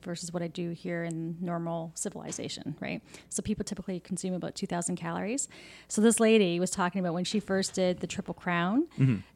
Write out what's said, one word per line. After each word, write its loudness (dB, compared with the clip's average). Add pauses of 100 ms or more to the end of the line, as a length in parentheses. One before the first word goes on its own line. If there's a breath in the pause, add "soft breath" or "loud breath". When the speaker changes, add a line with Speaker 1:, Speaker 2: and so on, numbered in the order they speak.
Speaker 1:
versus -8
what -2
I -2
do -4
here -4
in -4
normal -4
civilization, -8
right? -6 (260 loud breath)
So -2
people -2
typically -6
consume -4
about -4
two -4
thousand -2
calories. -4 (400 loud breath)
So 0
this 6
lady 6
was 2
talking 0
about 0
when 0
she 0
first 0
did 2
the -4
Triple -6
Crown, 2 (100)
Speaker 2:
Mm-hmm. 6 (180 loud breath)